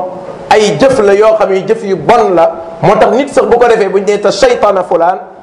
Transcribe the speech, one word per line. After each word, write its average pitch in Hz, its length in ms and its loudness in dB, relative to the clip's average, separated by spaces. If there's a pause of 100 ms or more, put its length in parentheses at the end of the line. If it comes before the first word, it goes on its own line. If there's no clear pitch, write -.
(500)
ay 208 300 2
jëf 269 220 2
la 196 120 2
yoo 220 240 4
xam 196 140 0
ne 190 160 -2
jëf 214 160 -2
yu 196 140 -4
bon 202 360 2
la. 165 180 2 (300)
Moo 185 140 2
tax 160 200 2
nit 277 140 -2
sax 247 180 0
bu 233 100 2
ko 240 100 4
defee, 202 220 0
bu 185 100 -2
ñu 196 60 -4
nee 202 140 -2
te 202 120 0
shaytaana 208 520 0
fulaan, 175 360 -2 (240)